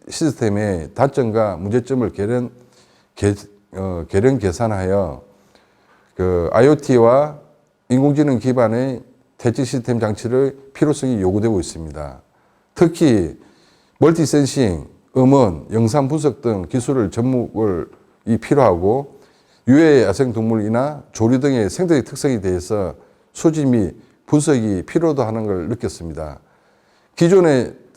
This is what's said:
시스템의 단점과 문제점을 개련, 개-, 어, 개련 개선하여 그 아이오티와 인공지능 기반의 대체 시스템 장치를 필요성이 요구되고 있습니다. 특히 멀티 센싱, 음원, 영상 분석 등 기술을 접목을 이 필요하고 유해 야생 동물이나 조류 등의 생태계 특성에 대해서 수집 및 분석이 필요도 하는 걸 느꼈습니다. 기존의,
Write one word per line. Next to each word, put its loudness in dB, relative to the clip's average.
시스템의 -4
단점과 0
문제점을 -2
개련, -4
개-, 0
어, -8
개련 2
개선하여 -4
그 0
아이오티와 4
인공지능 2
기반의 -2
대체 -2
시스템 -4
장치를 -2
필요성이 -2
요구되고 0
있습니다. -10
특히 2
멀티 4
센싱, 0
음원, 4
영상 0
분석 -2
등 -2
기술을 -2
접목을 -2
이 0
필요하고 2
유해 6
야생 0
동물이나 -2
조류 2
등의 0
생태계 0
특성에 -4
대해서 -4
수집 -2
및 0
분석이 0
필요도 0
하는 -4
걸 -4
느꼈습니다. -10
기존의, 4